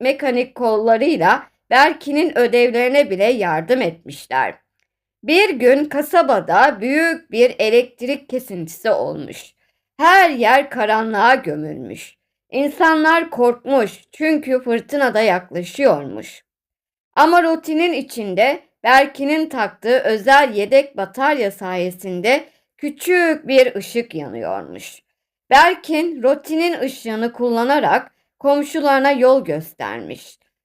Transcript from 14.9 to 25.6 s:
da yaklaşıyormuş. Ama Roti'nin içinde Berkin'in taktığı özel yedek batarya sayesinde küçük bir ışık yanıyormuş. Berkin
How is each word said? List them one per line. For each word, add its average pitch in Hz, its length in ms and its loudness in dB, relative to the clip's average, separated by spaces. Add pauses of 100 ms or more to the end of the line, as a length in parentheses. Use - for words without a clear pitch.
da 214 60 2
yaklaşıyormuş. 175 1200 -2 (720)
Ama 339 260 4
Roti'nin 330 500 -2
içinde 233 680 -2 (220)
Berkin'in 277 640 2
taktığı 240 500 -2
özel 240 560 2
yedek 269 420 0
batarya 277 540 -2
sayesinde 185 920 -4 (340)
küçük 311 680 -2
bir 254 280 4
ışık 233 380 -8
yanıyormuş. 98 880 -10 (480)
Berkin 311 720 0